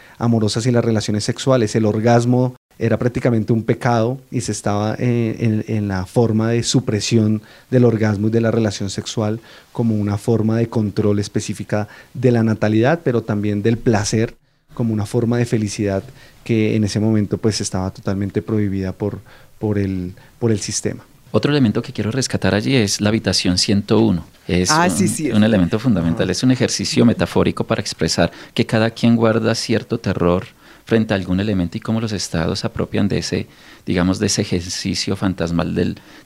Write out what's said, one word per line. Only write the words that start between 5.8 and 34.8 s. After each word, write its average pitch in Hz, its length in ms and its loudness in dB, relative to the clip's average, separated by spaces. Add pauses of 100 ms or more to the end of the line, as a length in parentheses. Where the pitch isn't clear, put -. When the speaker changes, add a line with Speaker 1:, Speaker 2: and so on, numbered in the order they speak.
Speaker 1:
la 92 180 -2
forma 110 460 2
de 117 100 0
supresión 107 800 0 (300)
del 123 120 4
orgasmo 107 440 2
y 110 40 0
de 113 100 2
la 110 100 0
relación 104 400 -2
sexual 110 480 -4 (340)
como 117 220 0
una 104 240 -2
forma 110 380 0
de 117 120 0
control 104 480 0
específica 104 680 -4 (260)
de 123 180 2
la 113 120 4
natalidad, 110 600 2
pero 117 200 0
también 104 400 -2
del 110 160 2
placer 110 560 0 (400)
como 117 180 0
una 107 140 -2
forma 120 320 0
de 120 60 4
felicidad 104 580 -2 (420)
que 110 300 2
en 110 80 2
ese 104 160 0
momento, 104 380 2
pues, 107 220 0
estaba 95 320 -4
totalmente 101 500 -4
prohibida 98 520 -2
por, 98 260 -6 (400)
por 104 180 -2
el, 95 360 -4 (260)
por 113 120 -2
el 104 80 0
sistema. - 440 -8 (280)
Speaker 2:
Otro 143 200 0
elemento 120 300 2
que 131 100 -12
quiero 104 200 -4
rescatar 101 440 0
allí 123 200 0
es 104 260 0
la 104 80 2
habitación 98 480 0
ciento 107 420 2
uno. 98 260 2 (220)
Es 92 240 0
Speaker 3:
Ah, 165 180 2
Speaker 2:
un, - 80 -2
Speaker 3:
sí, 185 100 2
sí. 143 240 -2
Speaker 2:
un 107 120 4
elemento 107 340 2
fundamental, 92 460 0
Speaker 3:
Ajá. 92 80 -2
Speaker 2:
es 90 120 -2
un 127 80 4
ejercicio 120 540 2
metafórico - 600 2
para 117 160 -2
expresar - 500 0 (220)
que 117 120 0
cada 113 240 2
quien 117 260 2
guarda 113 380 2
cierto 113 460 -4
terror 87 460 0 (400)
frente 110 280 2
a 98 40 0
algún 92 220 -2
elemento 98 380 -2
y - 40 -8
cómo 113 200 -2
los 110 120 -6
estados 87 460 -4
se - 80 -6
apropian 104 400 -2
de 92 120 0
ese, 92 260 -4 (400)
digamos, 90 320 0
de 104 80 -2
ese 104 160 0
ejercicio 92 760 -4